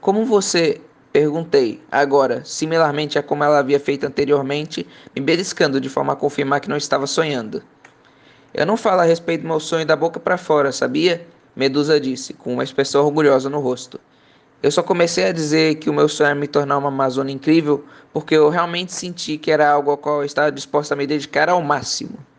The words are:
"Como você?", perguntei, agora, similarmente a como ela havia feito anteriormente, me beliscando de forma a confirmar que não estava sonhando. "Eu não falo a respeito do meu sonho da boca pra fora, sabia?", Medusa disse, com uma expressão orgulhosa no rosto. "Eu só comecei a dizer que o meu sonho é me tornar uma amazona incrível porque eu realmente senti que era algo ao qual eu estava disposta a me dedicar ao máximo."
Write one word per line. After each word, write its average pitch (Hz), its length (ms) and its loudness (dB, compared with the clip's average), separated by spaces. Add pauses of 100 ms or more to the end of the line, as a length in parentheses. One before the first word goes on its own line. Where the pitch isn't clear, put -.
"Como 208 240 2
você?", 190 560 0 (320)
perguntei, 147 680 2 (100)
agora, 135 540 2
similarmente 156 760 -2
a 147 40 -2
como 147 220 -2
ela 147 160 4
havia 139 180 2
feito 143 260 -2
anteriormente, 143 800 -2 (300)
me 135 80 -6
beliscando 156 580 0
de 131 80 -6
forma 139 240 -2
a 139 40 -2
confirmar 139 440 -2
que - 80 -12
não 151 80 -2
estava 139 300 -2
sonhando. 135 560 -4 (920)
"Eu 147 140 -2
não 214 100 0
falo 196 240 2
a 170 40 4
respeito 165 380 0
do 160 60 -8
meu 160 120 -2
sonho 160 260 -4
da 156 80 4
boca 160 240 -2
pra - 180 0
fora, 147 360 2
sabia?", 156 520 0 (300)
Medusa 143 460 2
disse, 131 340 -8
com - 180 -10
uma 127 120 -2
expressão 139 400 0
orgulhosa 143 440 4
no 147 120 -4
rosto. 123 400 -6 (600)
"Eu 147 100 2
só 170 120 0
comecei 175 420 0
a 190 80 0
dizer 160 440 2
que 156 120 -6
o 151 60 0
meu 147 140 4
sonho 151 220 2
é 143 40 0
me 143 140 -4
tornar 143 300 0
uma 143 100 -2
amazona 135 420 -2
incrível 147 540 2 (280)
porque 156 240 0
eu 151 140 6
realmente 175 420 -4
senti 175 460 -8
que 160 120 -4
era 151 200 4
algo 143 200 2
ao 143 60 0
qual 147 220 -4
eu 143 60 -2
estava 147 280 0
disposta 147 400 -4
a 143 40 -2
me 143 100 -4
dedicar 147 420 -2
ao 180 140 2
máximo." 143 560 -4 (200)